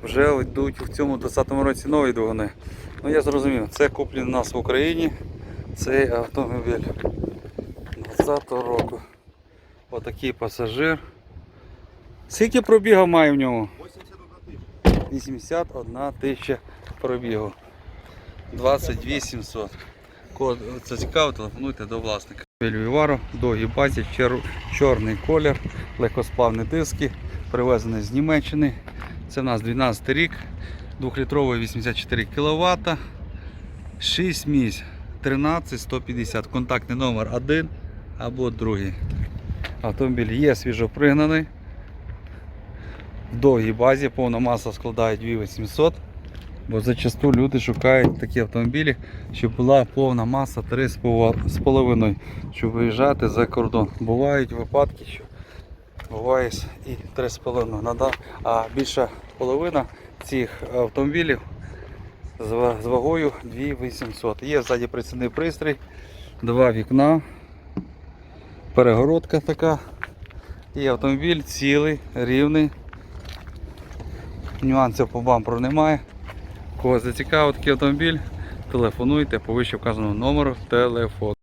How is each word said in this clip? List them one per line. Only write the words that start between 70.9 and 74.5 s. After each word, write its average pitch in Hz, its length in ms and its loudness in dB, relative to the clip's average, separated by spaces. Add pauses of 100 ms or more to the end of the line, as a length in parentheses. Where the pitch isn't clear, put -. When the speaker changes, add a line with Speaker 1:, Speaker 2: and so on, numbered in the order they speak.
Speaker 1:
цілий, 143 580 2 (160)
рівний. 143 540 4 (1900)